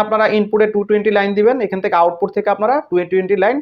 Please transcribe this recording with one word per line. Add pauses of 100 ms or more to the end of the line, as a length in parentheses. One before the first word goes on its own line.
আপনারা (140)
ইনপুটে
টু
টোয়েন্টি
লাইন
দিবেন,
এখান
থেকে
আউটপুট
থেকে
আপনারা (140)
টু (160)
টোয়েন্টি
লাইন